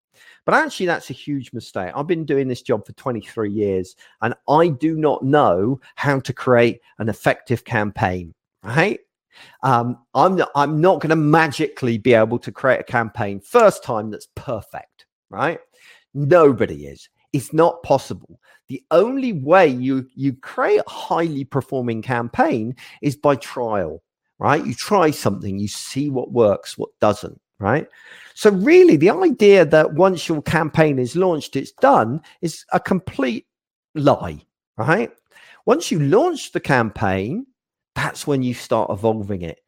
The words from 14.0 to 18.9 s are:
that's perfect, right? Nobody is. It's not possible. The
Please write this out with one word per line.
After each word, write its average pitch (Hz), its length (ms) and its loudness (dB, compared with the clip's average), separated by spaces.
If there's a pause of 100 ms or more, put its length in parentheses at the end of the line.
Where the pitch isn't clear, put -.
that's - 240 -16
perfect, - 720 -14 (240)
right? 135 300 -4 (560)
Nobody 135 720 4
is. - 200 -20 (260)
It's 139 200 -6
not 165 300 2
possible. - 560 -4 (280)
The - 240 -14